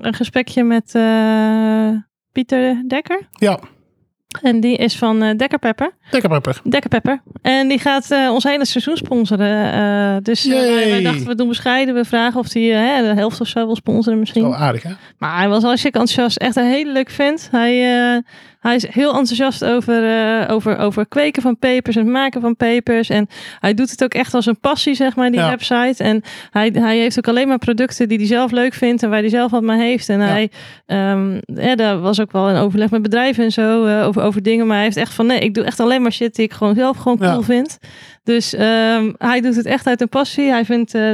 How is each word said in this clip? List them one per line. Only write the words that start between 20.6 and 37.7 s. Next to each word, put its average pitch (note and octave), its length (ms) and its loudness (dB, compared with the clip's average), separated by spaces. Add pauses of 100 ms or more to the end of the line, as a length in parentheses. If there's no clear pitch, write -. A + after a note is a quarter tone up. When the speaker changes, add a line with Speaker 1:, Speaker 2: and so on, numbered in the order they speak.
Speaker 1:
over G#3 300 -2
kweken D4 340 -2
van A#3+ 160 0
pepers B3+ 380 0
en A3+ 80 2
het A3+ 80 2
maken C4 300 -2
van A#3 140 0
pepers. A#3 540 0
En G#3 180 0 (320)
hij G3+ 140 0
doet B3 180 0
het - 120 -4
ook B3 100 0
echt - 200 -2
als A#3 120 0
een A3+ 140 0
passie, C#4+ 360 0
zeg C4 200 0
maar, B3 160 2
die A#3+ 80 0
Speaker 2:
Ja. E3 100 2
Speaker 1:
website. A#3+ 540 -2
En G#3+ 180 2 (300)
hij, G#3+ 220 0
hij A3+ 240 2
heeft A#3 200 0
ook A#3 100 -2
alleen B3 200 2
maar C4+ 100 2
producten A#3+ 500 0
die A3 100 0
hij G#3 100 0
zelf A#3+ 240 0
leuk B3 220 0
vindt A#3+ 300 0
en G#3+ 60 0
waar G#3+ 100 0
hij G#3+ 100 0
zelf A#3+ 220 0
wat A#3 120 0
mee A3+ 160 2
heeft. A#3 300 -2
En G3+ 100 2
Speaker 2:
Ja. G#3 60 2
Speaker 1:
hij, G#3 260 0 (340)
ehm, G3 600 -2
ja, - 300 -2
daar G#3+ 240 0
was G3 200 0
ook G#3+ 120 -2
wel G3 180 0
een F#3+ 120 2
overleg G3+ 280 2
met A3 120 0
bedrijven A#3 420 0
en A3+ 80 2
zo, A3 340 2
eh, G#3+ 220 2
over, G#3 160 0
over G3+ 200 0
dingen. A3+ 240 2
Maar G#3+ 80 2
hij G#3 100 2
heeft G#3+ 120 -2
echt A3+ 160 -4
van, A3+ 120 0
nee, B3 140 2
ik G#3+ 140 0
doe A3 100 -2
echt - 160 -4
alleen B3 220 2
maar A#3 100 2
shit A#3 240 -4
die A3 100 2
ik - 80 -6
gewoon G#3 220 0
zelf B3+ 220 0
gewoon A#3+ 240 0
Speaker 2:
Ja. F#3 100 4
Speaker 1:
cool A#3 100 0
vind. B3 360 -2 (460)